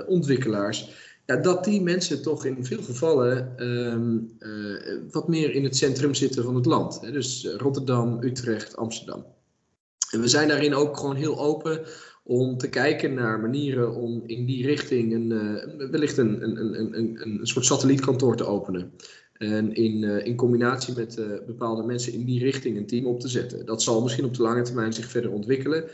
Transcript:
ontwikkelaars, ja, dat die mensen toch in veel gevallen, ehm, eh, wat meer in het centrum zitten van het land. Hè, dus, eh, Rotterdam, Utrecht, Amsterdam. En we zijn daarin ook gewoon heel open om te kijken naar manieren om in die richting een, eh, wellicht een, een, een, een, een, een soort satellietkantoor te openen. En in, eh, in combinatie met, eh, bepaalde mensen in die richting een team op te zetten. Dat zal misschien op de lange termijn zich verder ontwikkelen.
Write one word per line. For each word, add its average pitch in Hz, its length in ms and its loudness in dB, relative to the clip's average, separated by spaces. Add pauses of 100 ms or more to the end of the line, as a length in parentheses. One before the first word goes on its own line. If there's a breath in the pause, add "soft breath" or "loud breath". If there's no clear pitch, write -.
ontwikkelaars, 117 800 2 (360 loud breath)
ja, 127 100 2
dat 180 280 4
die 208 180 4
mensen 175 400 0
toch 151 220 -2
in 127 200 -4
veel - 180 -6
gevallen, 127 760 2
ehm, 120 600 0 (220)
eh, 104 560 -8 (160)
wat 151 180 -4
meer 160 260 2
in 139 100 2
het 127 120 0
centrum 135 380 2
zitten 123 300 0
van 123 100 -2
het 123 120 2
land. 117 340 0
Hè, 104 120 -10
dus, - 320 -4
eh, 87 120 -6
Rotterdam, 123 640 0
Utrecht, 120 540 -4
Amsterdam. - 480 -8 (880)
En 110 100 -2
we 120 80 2
zijn 147 200 6
daarin 147 260 4
ook 147 220 2
gewoon 139 200 -2
heel 143 240 0
open 156 400 0 (440 loud breath)
om 127 340 2
te 131 100 -2
kijken 147 460 2
naar 113 260 0
manieren 123 540 0
om 117 320 -4
in 117 200 -4
die 127 200 0
richting 131 480 2
een, 113 180 0
eh, 107 580 -4
wellicht 147 260 2
een, 107 260 2
een, 107 140 -2
een, 98 220 -4
een, 110 200 -4
een, 113 200 -2 (220)
een - 60 -6
soort 123 180 0
satellietkantoor 131 720 4
te - 80 -2
openen. 92 480 -4 (400 loud breath)
En 107 420 0
in, 107 300 2
eh, 101 220 0
in 120 100 -2
combinatie 123 600 2
met, 113 220 -6
eh, 110 80 -4 (200)
bepaalde 113 360 -4
mensen 120 300 -4
in 113 120 -4
die 123 200 0
richting 131 320 0
een 104 100 -4
team 123 200 -2
op 120 140 0
te - 80 -6
zetten. - 380 -4
Dat 110 160 -2
zal 113 200 4
misschien 127 220 0
op 123 120 -2
de 120 60 2
lange 117 200 2
termijn 120 300 -2
zich 113 140 -6
verder 117 240 -2
ontwikkelen. 135 640 0